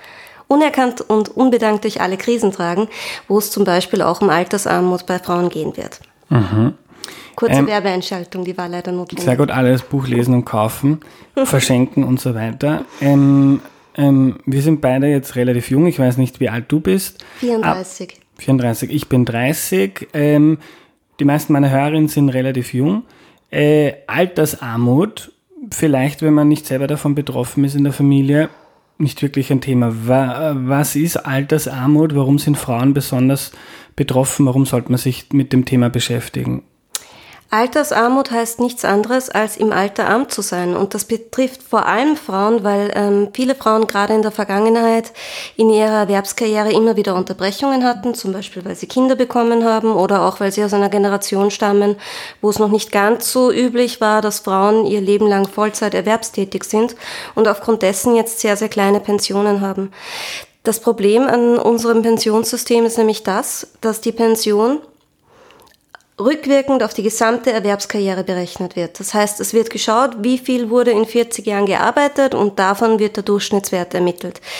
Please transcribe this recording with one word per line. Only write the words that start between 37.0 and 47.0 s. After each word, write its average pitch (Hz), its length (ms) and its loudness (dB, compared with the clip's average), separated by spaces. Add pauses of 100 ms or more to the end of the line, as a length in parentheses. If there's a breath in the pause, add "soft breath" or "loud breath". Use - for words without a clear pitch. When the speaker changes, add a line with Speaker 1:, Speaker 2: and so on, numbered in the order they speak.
Speaker 1:
Altersarmut 254 800 0
heißt 233 300 -4
nichts 247 260 -2
anderes, 220 460 0
als 214 260 -2
im 214 140 2
Alter 202 360 -2
arm 240 220 0
zu - 140 -6
sein. 180 320 -4
Und 196 180 -2
das 202 120 -6
betrifft 247 580 -4
vor - 240 0
allem 269 280 2
Frauen, 208 480 0
weil, 202 300 0
ähm, 202 400 2
viele 254 220 0
Frauen 220 320 0
gerade 202 260 0
in 214 80 4
der 220 80 0
Vergangenheit 226 840 0 (460 loud breath)
in 220 140 4
ihrer 214 300 2
Erwerbskarriere 208 720 -2
immer 220 240 4
wieder 196 200 0